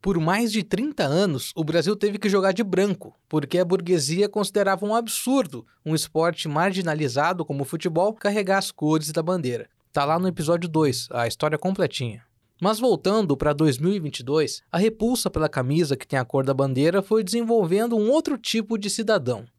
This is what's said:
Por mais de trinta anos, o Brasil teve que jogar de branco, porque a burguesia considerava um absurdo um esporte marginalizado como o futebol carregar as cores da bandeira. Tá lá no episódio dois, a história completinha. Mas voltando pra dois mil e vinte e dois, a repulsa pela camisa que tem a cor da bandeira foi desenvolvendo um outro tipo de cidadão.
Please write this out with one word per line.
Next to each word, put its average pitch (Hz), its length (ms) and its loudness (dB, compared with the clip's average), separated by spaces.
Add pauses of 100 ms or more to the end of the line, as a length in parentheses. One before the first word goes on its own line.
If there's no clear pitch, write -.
Por 185 180 0
mais 202 320 0
de 208 120 -2
trinta 202 420 -2
anos, 156 500 0
o 160 80 -4
Brasil 165 320 0
teve 208 220 -2
que 202 100 -2
jogar 190 240 2
de 190 100 -2
branco, 196 560 -2 (120)
porque 156 280 0
a 180 60 4
burguesia 175 640 0
considerava 202 580 0
um 208 80 -2
absurdo 226 720 -2 (200)
um 160 100 0
esporte 160 540 -2
marginalizado 160 960 0
como 139 160 -4
o 131 40 -2
futebol 175 480 -2
carregar 202 440 0
as 190 120 -2
cores 156 440 -2
da 165 100 -2
bandeira. 139 460 -4 (240)
Tá 143 100 2
lá 156 160 2
no 185 80 0
episódio 170 400 -2
dois, 156 420 0
a 120 160 -2
história 151 320 -2
completinha. 139 640 -4 (400)
Mas 214 200 0
voltando 202 560 2
pra 147 160 0
dois 143 240 2
mil 175 160 0
e 202 80 -2
vinte 147 180 -8
e 123 40 -12
dois, 139 460 -2
a 170 80 -2
repulsa 220 520 0
pela 156 180 -2
camisa 139 480 0
que - 120 -16
tem 135 120 -2
a 120 60 -2
cor 135 180 0
da 135 100 0
bandeira 139 480 2
foi 214 220 2
desenvolvendo 226 720 2
um 214 140 2
outro 294 280 2
tipo 220 400 -2
de 202 120 -4
cidadão. 139 560 0 (140)